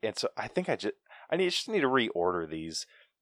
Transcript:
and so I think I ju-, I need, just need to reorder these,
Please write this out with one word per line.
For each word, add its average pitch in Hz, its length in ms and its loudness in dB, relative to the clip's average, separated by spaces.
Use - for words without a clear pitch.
and 107 140 -2
so - 200 -2
I 104 100 -6
think 180 220 -2
I 139 80 2
ju-, - 160 -4
I 160 60 0
need, 180 140 2
just - 180 -2
need 214 120 2
to 139 80 4
reorder 90 600 2
these, 80 380 -6